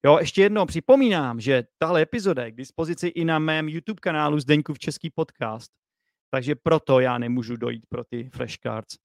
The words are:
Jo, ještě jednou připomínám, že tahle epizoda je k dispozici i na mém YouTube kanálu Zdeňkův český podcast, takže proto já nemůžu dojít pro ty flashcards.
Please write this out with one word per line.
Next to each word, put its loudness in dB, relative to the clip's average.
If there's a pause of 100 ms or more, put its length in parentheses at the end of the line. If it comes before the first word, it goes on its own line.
Jo, 8
ještě 0
jednou 2
připomínám, 2
že 0 (140)
tahle 2
epizoda -2
je -12
k -20
dispozici -6
i -4
na 0
mém -2
YouTube -8
kanálu 0
Zdeňkův 0
český -8
podcast, -8 (580)
takže -2
proto 2
já 0
nemůžu -4
dojít -8
pro -10
ty -12
flashcards. -10